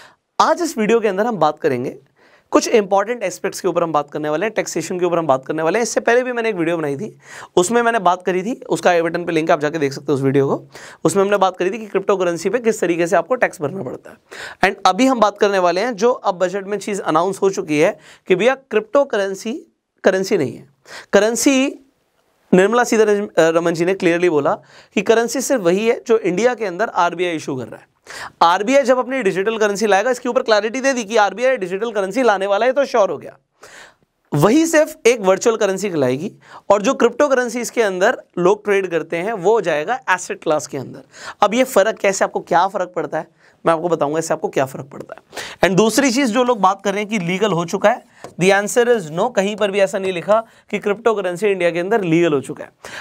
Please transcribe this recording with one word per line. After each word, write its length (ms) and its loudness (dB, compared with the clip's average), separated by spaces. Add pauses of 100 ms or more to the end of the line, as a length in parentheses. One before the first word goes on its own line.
(400)
आज 220 4
इस 160 -6
वीडियो 220 2
के 80 0
अंदर 180 0
हम 100 -2
बात 220 0
करेंगे, 400 -4 (520)
कुछ 180 2
इंपॉर्टेंट 540 0
एस्पेक्ट्स 380 -6
के 80 -2
ऊपर 140 0
हम 100 -2
बात 180 -2
करने 180 -6
वाले 180 -2
हैं, 80 -6
टैक्सेशन 460 -4
के 60 0
ऊपर 120 0
हम 80 -2
बात 200 2
करने 160 -4
वाले 160 0
हैं। 40 0
इससे 180 -2
पहले 220 2
भी 100 -6
मैंने 160 -2
एक 60 -2
वीडियो 220 -2
बनाई 200 -4
थी, 220 -12 (380)
उसमें 260 2
मैंने 160 0
बात 240 0
करी 200 -2
थी, 260 -6
उसका 220 0
आई 120 2
बटन 220 -4
पे 80 -4
लिंक 180 0
आप 100 2
जाके 180 -2
देख 140 -2
सकते 160 -12
हो 60 2
उस 80 -2
वीडियो 260 2
को। 160 -4 (400)
उसमें 200 2
हमने 120 2
बात 200 2
करी 140 -2
थी 80 -8
कि 80 -14
क्रिप्टो 300 0
करेंसी 340 -2
पे 80 -2
किस 220 -2
तरीके 260 0
से 100 2
आपको 180 0
टैक्स 280 -4
भरना 200 -6
पड़ता 280 -14
है। 60 -20 (480)
And 220 -2
अभी 200 4
हम 140 2
बात 180 2
करने 200 2
वाले 220 2
हैं, 160 -4
जो 140 2
अब 240 -4
बजट 300 -4
में 140 -6
चीज़ 240 -6
अनाउंस 400 0
हो 80 4
चुकी 300 -2
है 180 2 (300)
कि 60 4
भैया 200 2
क्रिप्टो 500 0
करेंसी, 720 -6 (280)
करेंसी 340 2
नहीं 180 -2
है। 120 -20 (440)
करेंसी, 680 2 (760)
निर्मला 300 4
सीतारमण 880 2
जी 100 0
ने 100 0
क्लियरली 360 0
बोला 240 0 (400)
कि 80 0
करेंसी 380 2
सिर्फ 220 0
वही 260 2
है 180 -2
जो 120 2
इंडिया 360 0
के 100 -6
अंदर 240 -4
आरबीआई 480 -2
इशू 200 -8
कर 80 -8
रहा 160 -18
है। 80 -20 (540)
आरबीआई 400 0
जब 160 0
अपनी 240 -6
डिजिटल 360 -4
करेंसी 280 -2
लाएगा, 240 0
इसके 180 -4
ऊपर 140 0
क्लैरिटी 380 0
दे 120 0
दी 120 -4
कि 120 -4
आरबीआई 400 0
डिजिटल 360 -6
करेंसी 300 -2
लाने 240 2
वाला 200 2
है, 60 2
तो 120 0
श्योर 260 2
हो 80 -6
गया। 180 -16 (960)
वही 320 4
सिर्फ 300 2 (100)
एक 140 4
वर्चुअल 360 2
करेंसी 340 -2
लाएगी 420 -2 (380)
और 120 4
जो 120 0
क्रिप्टो 340 2
करेंसीज 420 -2
के 120 0
अंदर 400 0 (160)
लोग 260 2
ट्रेड 260 0
करते 260 -4
हैं, 160 -4
वो 280 2
जाएगा 400 -2 (100)
एसेट 320 -4
क्लास 240 0
के 120 -10
अंदर। 220 -12 (400)
अब 140 4
ये 100 4
फ़र्क 320 2
कैसे, 280 0
आपको 160 -4
क्या 280 2
फ़र्क 280 -6
पड़ता 220 -4
है, 100 -8 (380)
मैं 80 4
आपको 140 -4
बताऊंगा 300 0
इससे 160 -2
आपको 140 -6
क्या 160 -2
फ़र्क 220 -10
पड़ता 280 -18
है। 300 -16 (200)
And 120 2
दूसरी 340 4
चीज़, 220 0
जो 120 2
लोग 160 0
बात 240 2
कर 100 0
रहे 60 -4
हैं 100 -6
कि 80 -2
लीगल 340 -2
हो 120 -2
चुका 260 0
है, 140 -6 (360)
the 220 4
answer 380 2
is 180 -8
no, 180 -2
कहीं 200 -2
पर 140 0
भी 100 -2
ऐसा 180 0
नहीं 140 -4
लिखा 320 0 (260)
कि 80 -4
क्रिप्टो 360 0
करेंसी 320 -4
इंडिया 240 2
के 80 -4
अंदर 220 0
लीगल 320 2
हो 80 0
चुका 240 -12
है। 60 -20 (300)